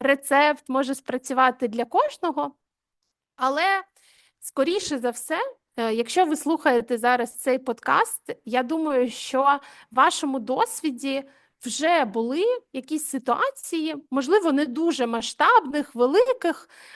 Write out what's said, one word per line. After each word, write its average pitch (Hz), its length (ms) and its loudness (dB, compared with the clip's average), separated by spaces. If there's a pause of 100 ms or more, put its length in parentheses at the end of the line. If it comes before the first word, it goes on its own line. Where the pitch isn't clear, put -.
рецепт 277 680 2
може 262 260 -2
спрацювати 254 760 0
для 233 160 -4
кожного, 311 680 -2 (840)
але, 330 460 0 (580)
скоріше 302 580 -2
за 240 120 -2
все, 311 280 -6 (380)
е, 226 180 -2
якщо 233 300 2
ви 311 120 -2
слухаєте 247 640 0
зараз 240 400 0
цей 262 200 0
подкаст, 262 840 -2
я 240 180 -2
думаю, 269 480 0
що - 320 -2 (480)
в - 40 -12
вашому 277 440 2
досвіді 269 840 -4 (400)
вже 302 400 2
були 233 400 -2 (280)
якісь 302 340 -6
ситуації, 311 920 -4 (140)
можливо, 311 420 2
не 285 140 2
дуже 269 400 -2
масштабних, 294 880 0
великих, 339 720 2 (280)